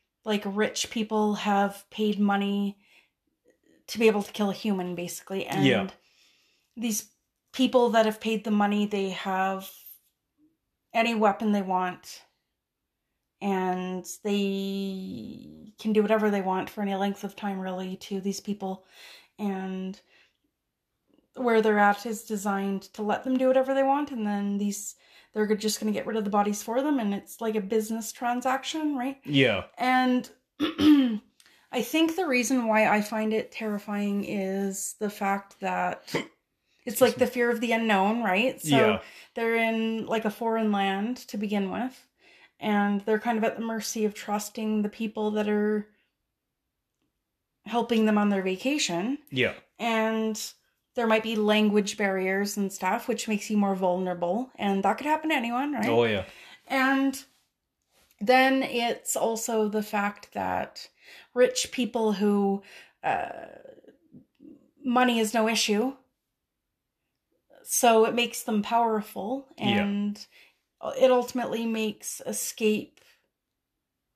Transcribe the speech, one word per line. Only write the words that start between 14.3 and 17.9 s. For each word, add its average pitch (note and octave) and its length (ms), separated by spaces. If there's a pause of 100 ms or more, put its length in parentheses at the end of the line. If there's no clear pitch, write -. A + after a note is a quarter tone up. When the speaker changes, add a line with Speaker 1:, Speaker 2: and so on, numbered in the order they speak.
Speaker 1:
can A3 140
do G#3+ 100
whatever G#3+ 300
they G3+ 80
want F#3+ 300
for - 120
any G3 140
length G3 300
of G3 100
time, G3 240
really, F#3 380